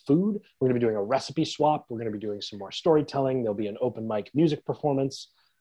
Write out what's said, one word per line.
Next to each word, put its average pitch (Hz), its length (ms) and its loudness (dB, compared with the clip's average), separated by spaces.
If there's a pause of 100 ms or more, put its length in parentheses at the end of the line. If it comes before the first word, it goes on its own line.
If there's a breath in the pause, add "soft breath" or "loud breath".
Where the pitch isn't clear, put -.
food. 196 320 4 (220 soft breath)
We're 131 80 4
gonna 123 100 2
be 120 60 2
doing 110 120 2
a 101 60 -2
recipe 131 440 -2
swap. 147 420 0
We're 117 100 -8
gonna 113 120 -4
be 104 80 -6
doing 104 240 -6
some - 160 -12
more 95 120 -12
storytelling. 139 720 2
There'll 107 140 0
be 107 120 -2
an 101 120 -8
open 113 260 -2
mic 107 280 -2
music 151 320 2
performance. 135 640 -2 (280)